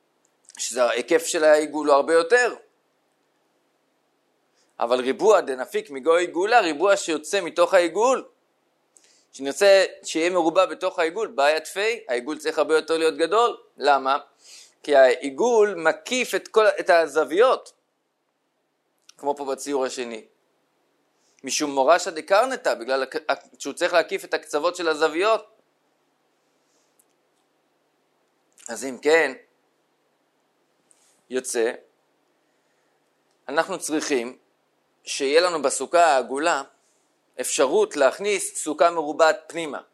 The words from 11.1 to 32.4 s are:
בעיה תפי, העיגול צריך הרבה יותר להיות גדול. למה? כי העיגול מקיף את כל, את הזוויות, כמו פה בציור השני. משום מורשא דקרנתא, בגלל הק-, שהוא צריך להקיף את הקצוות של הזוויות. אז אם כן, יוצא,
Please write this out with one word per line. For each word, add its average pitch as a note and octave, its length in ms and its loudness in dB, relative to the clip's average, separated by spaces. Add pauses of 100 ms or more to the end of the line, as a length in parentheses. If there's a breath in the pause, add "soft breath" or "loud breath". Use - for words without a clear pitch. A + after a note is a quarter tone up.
בעיה C#3+ 340 0
תפי, G#3+ 480 -4
העיגול B2+ 300 -6
צריך D3+ 200 -4
הרבה D3 160 0
יותר D#3 240 0
להיות D#3+ 180 0
גדול. G3+ 400 0 (200)
למה? C3+ 420 2 (680 loud breath)
כי C#3+ 100 2
העיגול E3 800 4
מקיף E3+ 600 -2
את F3+ 140 -6
כל, A3 180 2
את F#3 240 0
הזוויות, E3 840 2 (1500)
כמו C#3+ 180 -6
פה C#3+ 80 -12
בציור C3+ 400 -4
השני. A#2 400 -10 (1200)
משום C#3+ 260 -4
מורשא D3+ 400 2
דקרנתא, F#3+ 640 -2
בגלל B2+ 280 -4
הק-, - 420 -6 (140)
שהוא C#3 160 -10
צריך E3+ 180 -2
להקיף F3 320 -2
את F3 100 -6
הקצוות D#3 420 -4
של E3+ 120 -4
הזוויות. D#3+ 580 0 (3250)
אז A2+ 160 -12
אם B2+ 140 -10
כן, D3+ 340 2 (2000)
יוצא, B2 420 -2 (1800)